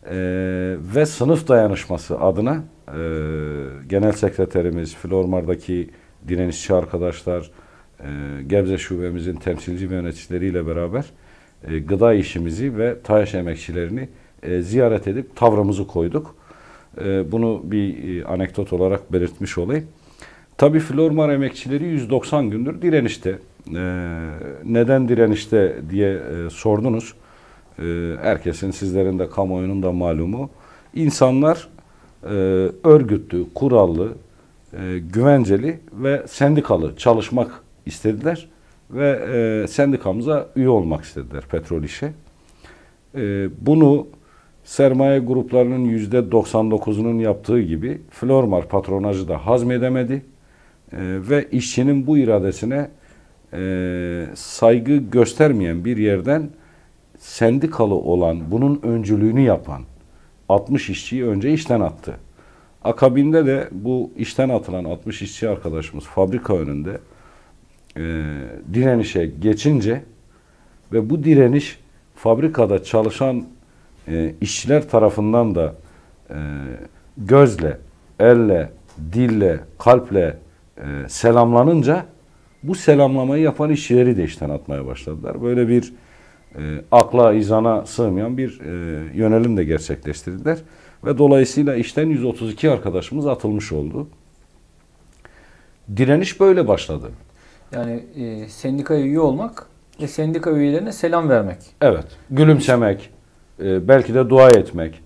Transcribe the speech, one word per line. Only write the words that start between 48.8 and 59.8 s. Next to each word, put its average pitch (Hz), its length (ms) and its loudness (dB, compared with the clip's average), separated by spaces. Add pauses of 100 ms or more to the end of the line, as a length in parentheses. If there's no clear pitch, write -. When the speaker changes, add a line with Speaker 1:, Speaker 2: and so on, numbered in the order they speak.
Speaker 1:
da 80 180 -6
hazmedemedi. 123 680 0
E, 139 80 -6 (1080)
ve 143 220 0
işçinin 135 560 0
bu 151 100 4
iradesine, 113 720 0 (640)
e, 90 720 -6 (100)
saygı 120 600 2
göstermeyen 110 880 2
bir 120 120 -2
yerden 107 520 0 (680)
sendikalı 120 760 0
olan, 82 580 0
bunun 139 320 0
öncülüğünü 110 580 0
yapan 76 400 0 (680)